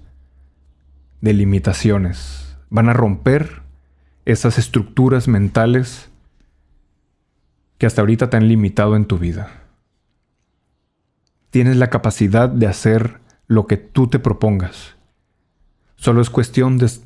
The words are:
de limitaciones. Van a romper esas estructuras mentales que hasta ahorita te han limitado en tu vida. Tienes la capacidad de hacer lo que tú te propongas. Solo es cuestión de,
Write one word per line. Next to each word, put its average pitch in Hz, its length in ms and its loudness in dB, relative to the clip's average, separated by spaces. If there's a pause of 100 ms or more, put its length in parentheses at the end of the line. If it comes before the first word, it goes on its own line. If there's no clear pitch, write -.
(1200)
de 107 140 2
limitaciones. 98 1200 -2 (140)
Van 107 180 2
a 120 60 2
romper 120 680 -2 (640)
esas 117 320 0
estructuras 127 720 0
mentales 117 800 0 (1700)
que 117 80 0
hasta 110 160 0
ahorita 113 260 0
te 120 80 -2
han 110 100 4
limitado 104 480 2
en 104 120 0
tu 98 100 -2
vida. 87 320 -6 (2000)
Tienes 123 300 2
la 123 100 2
capacidad 110 580 0
de 123 200 0
hacer 113 540 0 (260)
lo 110 200 2
que 98 120 0
tú - 280 -2
te 123 120 0
propongas. 104 760 -4 (1000)
Solo 117 240 0
es 117 80 0
cuestión 127 480 0
de, 123 160 0 (140)